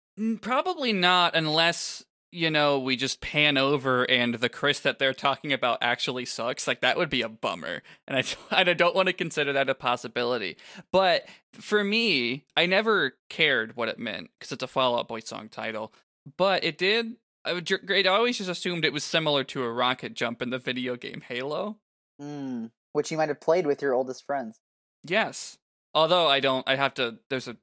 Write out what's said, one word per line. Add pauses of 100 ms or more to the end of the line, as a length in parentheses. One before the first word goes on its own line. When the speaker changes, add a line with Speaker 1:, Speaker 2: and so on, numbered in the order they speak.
(180)
Speaker 1:
Mm,
probably
not,
unless, (260)
you
know,
we
just
pan
over
and
the
Chris
that
they're
talking
about
actually
sucks.
Like,
that
would
be
a
bummer. (260)
And
I, (140)
<laughs>
and
I
don't
wanna
consider
that
a
possibility. (380)
But (340)
for
me, (100)
I
never (120)
cared
what
it
meant, (100)
'cause
it's
a
Fall
Out
Boy
song
title. (460)
But
it
did, (260)
I
would, (220)
I
always
just
assumed
it
was
similar
to
a
rocket
jump
in
the
video
game
Halo. (440)
Speaker 2:
Mm, (220)
which
you
might
have
played
with
your
oldest
friends. (440)
Speaker 1:
Yes. (360)
Although
I
don't,
I
have
to, (100)
there's
a